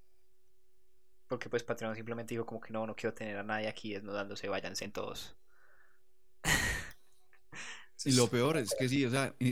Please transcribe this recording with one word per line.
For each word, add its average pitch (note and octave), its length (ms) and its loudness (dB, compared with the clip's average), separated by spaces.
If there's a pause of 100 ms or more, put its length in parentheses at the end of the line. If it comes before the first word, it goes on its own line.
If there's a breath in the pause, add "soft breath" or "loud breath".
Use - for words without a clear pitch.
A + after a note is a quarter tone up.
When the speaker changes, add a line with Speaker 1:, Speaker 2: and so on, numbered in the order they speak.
(1300)
Speaker 1:
Porque, B2 220 -2
pues, A#2+ 140 4
Patreon A2+ 300 0
simplemente A#2 400 -4
dijo A2+ 120 0
como A2+ 140 -6
que - 120 -10
no, A2 140 0
no G#2+ 100 -4
quiero A2 180 0
tener G#2+ 220 -4
a G2+ 60 -2
nadie G#2+ 260 0
aquí G#2+ 240 -4
desnudándose, G2+ 560 -2
váyanse G2 380 -2
en G#2 60 -8
todos. - 440 -6 (1080)
<laughs> - 520 4 (1080 loud breath)
Speaker 2:
Y C#3 80 8
lo A#2+ 160 10
peor B2+ 280 6
es A2+ 220 2
que B2+ 100 4
sí, C#3 160 6
o A#2 60 4
sea, C3+ 280 2
ni, B2+ 140 6